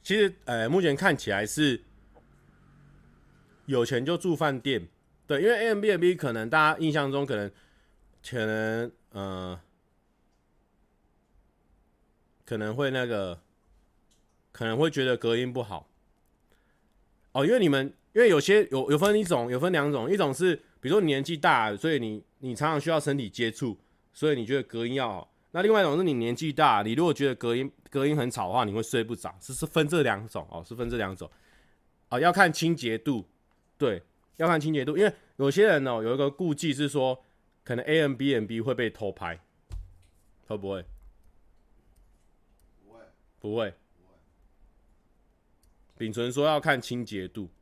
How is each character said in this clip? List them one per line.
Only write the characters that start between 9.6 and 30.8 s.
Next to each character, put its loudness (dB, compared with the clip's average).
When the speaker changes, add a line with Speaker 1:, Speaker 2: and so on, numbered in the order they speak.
Speaker 1:
可 -8
能 -4
会 -2
那 -2
个， -4
可 -10
能 -2
会 2
觉 -2
得 2
隔 0
音 -2
不 -6
好。 -12
哦， 0
因 4
为 4
你 4
们， 2
因 4
为 8
有 6
些， 6
有， -2
有 4
分 4
一 2
种， 0
有 -2
分 0
两 0
种， -2
一 2
种 2
是， 2
比 -6
如 0
说 6
你 2
年 2
纪 -4
大， 2
所 -2
以 0
你， -6
你 -8
常 0
常 0
需 -4
要 2
身 -2
体 -4
接 -2
触， -6
所 0
以 0
你 -4
觉 -2
得 -2
隔 -6
音 -4
要 -2
好。 -10
那 -2
另 4
外 4
一 4
种 2
是 2
你 2
年 0
纪 -2
大， 4
你 -2
如 2
果 2
觉 0
得 0
隔 0
音， -2
隔 -2
音 2
很 0
吵 -6
的 -4
话， 2
你 -2
会 -2
睡 -2
不 -6
着， -12
是， -14
是 -6
分 0
这 0
两 0
种 -10
哦， -12
是 -14
分 -6